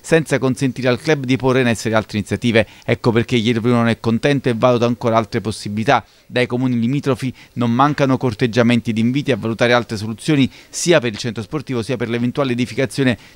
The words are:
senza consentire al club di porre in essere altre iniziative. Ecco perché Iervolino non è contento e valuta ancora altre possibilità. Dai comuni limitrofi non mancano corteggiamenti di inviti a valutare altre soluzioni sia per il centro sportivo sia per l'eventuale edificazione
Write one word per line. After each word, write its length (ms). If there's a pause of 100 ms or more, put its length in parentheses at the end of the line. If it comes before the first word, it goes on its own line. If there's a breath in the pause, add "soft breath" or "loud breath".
senza 380
consentire 500
al 100
club 260
di 120
porre 240
in 60
essere 260
altre 240
iniziative. 500 (160 loud breath)
Ecco 280
perché 240
Iervolino 460
non 60
è 120
contento 500
e 60
valuta 300
ancora 300
altre 260
possibilità. 640 (220 soft breath)
Dai 200
comuni 340
limitrofi 540 (200 loud breath)
non 180
mancano 460
corteggiamenti 720
di 80
inviti 320
a 60
valutare 360
altre 240
soluzioni 520 (200 loud breath)
sia 300
per 120
il 60
centro 240
sportivo 400
sia 140
per 140
l'eventuale 420
edificazione 680 (180 soft breath)